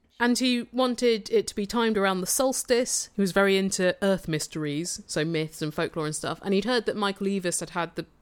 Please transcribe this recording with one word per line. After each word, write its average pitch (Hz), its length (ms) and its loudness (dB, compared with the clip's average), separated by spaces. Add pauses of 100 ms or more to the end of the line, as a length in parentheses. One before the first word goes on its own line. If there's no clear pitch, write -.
(200)
And 240 180 4
he 247 340 0
wanted 240 580 2
it 214 160 4
to - 80 -10
be 208 100 -2
timed 226 320 0
around 190 240 2
the 180 60 -4
solstice. 254 880 0
He 196 80 0
was 190 100 2
very 196 240 4
into 190 460 2
earth 196 260 2
mysteries, 156 800 -4
so 156 180 -2
myths 160 380 -4
and 151 100 -2
folklore 160 340 -2
and 156 100 -4
stuff. - 260 -6
And 202 100 -2
he'd 202 120 2
heard 240 220 0
that 208 100 -2
Michael 196 320 -2
Eavis 180 320 -2
had 170 100 -10
had 165 240 -6
the 165 100 -8 (180)